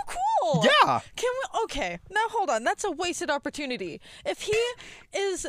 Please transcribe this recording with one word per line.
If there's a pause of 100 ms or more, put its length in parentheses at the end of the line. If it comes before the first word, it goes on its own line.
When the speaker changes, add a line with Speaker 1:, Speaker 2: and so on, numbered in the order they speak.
Speaker 1:
cool.
Speaker 2:
Yeah. (160)
Speaker 1:
Can
we,
okay, (120)
now
hold
on.
That's
a
wasted
opportunity. (240)
If
he (580)
is